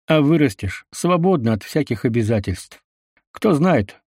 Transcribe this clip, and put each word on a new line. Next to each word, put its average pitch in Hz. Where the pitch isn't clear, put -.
А 156
вырастешь, 143
свободна 170
от 101
всяких -
обязательств. 110
Кто 208
знает, 143